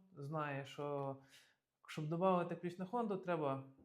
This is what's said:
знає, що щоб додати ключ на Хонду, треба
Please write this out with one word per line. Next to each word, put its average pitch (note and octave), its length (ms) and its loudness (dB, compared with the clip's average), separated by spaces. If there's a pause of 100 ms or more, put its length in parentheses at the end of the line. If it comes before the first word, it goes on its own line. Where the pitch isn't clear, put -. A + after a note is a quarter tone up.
(160)
знає, C#3+ 500 -2
що C#3+ 500 -2 (680)
щоб D#3 200 -4
додати F3 500 4
ключ F3 220 -4
на F#3+ 60 -4
Хонду, G#3+ 320 0
треба D3+ 480 2 (200)